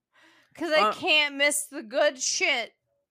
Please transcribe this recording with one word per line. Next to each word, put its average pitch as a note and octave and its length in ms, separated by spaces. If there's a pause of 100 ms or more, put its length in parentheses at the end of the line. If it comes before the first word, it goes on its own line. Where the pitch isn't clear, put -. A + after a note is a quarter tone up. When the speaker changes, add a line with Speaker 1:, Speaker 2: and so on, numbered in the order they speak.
(540)
Speaker 1:
'Cause D#4+ 160
I D#4 180
Speaker 2:
Uh, - 40
Speaker 1:
can't D4+ 440
miss C#4+ 300
the C#4 160
good C4+ 380
shit. C#4 520 (380)